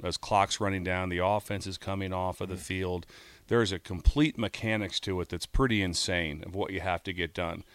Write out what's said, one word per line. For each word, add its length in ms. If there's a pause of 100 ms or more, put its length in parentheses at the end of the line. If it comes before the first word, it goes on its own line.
as 140
clock's 440
running 220
down, 260
the 160
offense 400
is 140
coming 340
off 280
of 80
the 60
field. 520 (400)
There's 240
a 80
complete 580
mechanics 600
to 220
it 80
that's 180
pretty 340
insane 640
of 80
what 180
you 100
have 220
to 100
get 200
done. 300 (120)